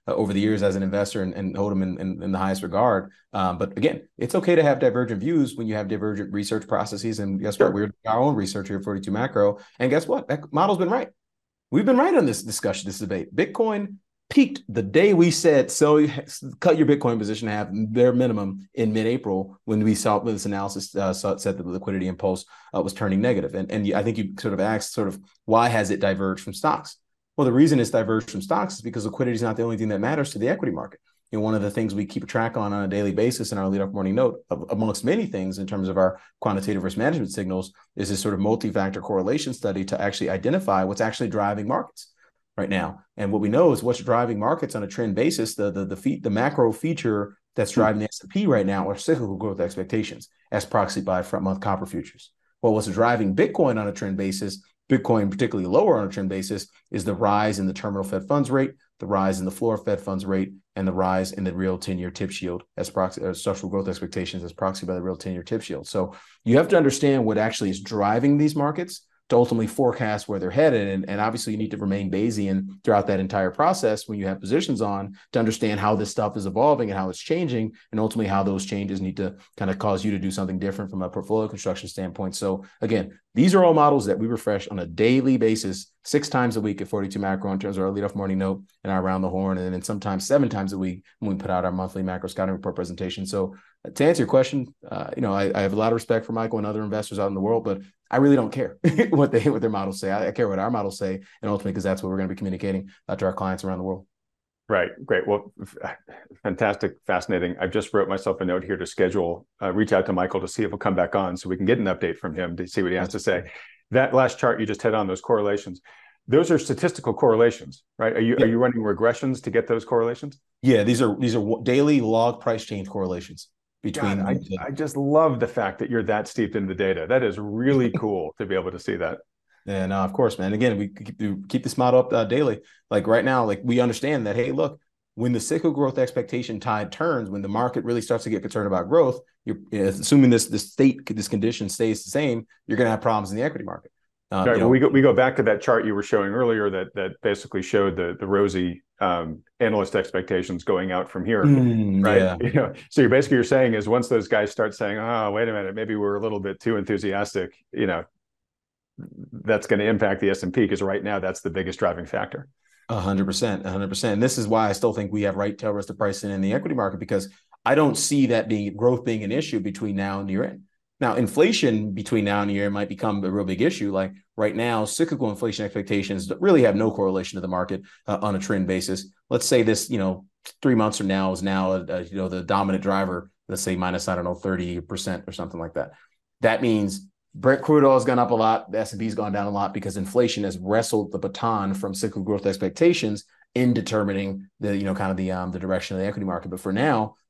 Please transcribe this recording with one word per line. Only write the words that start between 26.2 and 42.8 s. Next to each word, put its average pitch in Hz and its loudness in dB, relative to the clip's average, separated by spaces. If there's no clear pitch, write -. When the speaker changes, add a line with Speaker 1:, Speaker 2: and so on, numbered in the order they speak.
Speaker 1:
from 95 -12
stocks? - -2
Well, 143 4
the 127 4
reason 143 8
it's 113 2
diverged 110 0
from 95 -6
stocks 190 -2
is - -14
because 117 -6
liquidity 120 -2
is 110 -2
not 113 -2
the 123 0
only 113 -2
thing 110 -2
that 101 0
matters 139 0
to 101 -8
the 113 0
equity 165 -2
market. - -10
You 107 -2
know, 107 0
one 110 0
of 101 0
the 101 -2
things 110 -2
we 107 -2
keep - -8
track 113 -2
on, 101 -4
on 101 -2
a 95 -2
daily 101 0
basis 113 0
in 104 -4
our 95 -2
Lead 98 0
Off 98 -4
Morning 98 -2
Note, 120 0
of, 85 -4
amongst 107 -2
many 190 2
things 95 -6
in 98 -6
terms 95 -4
of 92 -2
our 92 2
quantitative 98 -2
risk 95 -4
management 127 -2
signals, 92 -6
is 98 -4
this 98 -2
sort 104 -2
of 92 -4
multi-factor 101 0
correlation 117 -2
study 98 -4
to 113 -4
actually 101 -2
identify 98 0
what's 98 -2
actually 113 -2
driving 104 -2
markets - -6
right 95 -4
now. 90 -2